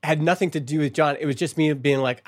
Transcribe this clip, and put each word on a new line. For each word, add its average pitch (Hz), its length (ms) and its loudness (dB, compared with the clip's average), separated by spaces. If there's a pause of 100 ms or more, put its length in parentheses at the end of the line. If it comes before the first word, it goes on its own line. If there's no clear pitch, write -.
had 156 200 0
nothing 175 280 2
to 156 100 -4
do 143 200 -2
with 143 140 0
John. 147 260 2
It 156 60 -4
was 135 100 -2
just 160 200 -4
me 156 180 2
being 135 260 0
like, 123 280 -2